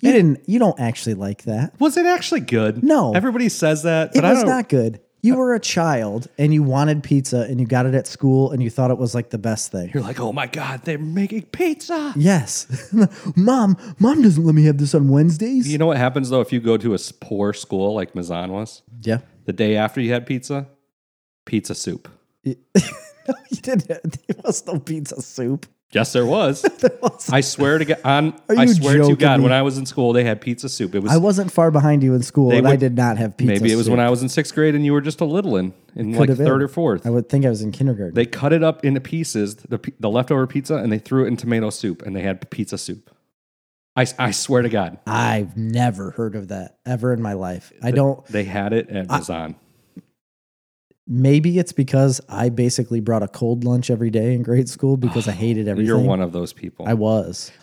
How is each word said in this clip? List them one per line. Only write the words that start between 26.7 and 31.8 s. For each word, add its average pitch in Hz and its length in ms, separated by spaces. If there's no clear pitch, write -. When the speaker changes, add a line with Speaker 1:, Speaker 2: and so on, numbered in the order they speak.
Speaker 1:
There - 220
was. - 280
Speaker 2:
I 135 120
swear 143 360
to 156 60
God, 147 180
on, 147 300
Speaker 1:
Are 220 100
Speaker 2:
I 240 60
Speaker 1:
you 247 100
Speaker 2:
swear 143 200
to 147 60
Speaker 1:
joking 143 160
Speaker 2:
God, 135 240
Speaker 1:
me? 135 40
Speaker 2:
when 127 80
I 131 100
was 135 160
in 135 80
school, 123 280
they 123 100
had 110 160
pizza 127 300
soup. 98 260
It 98 40
was 107 120
Speaker 1:
I 165 60
wasn't 190 340
far 165 180
behind 147 320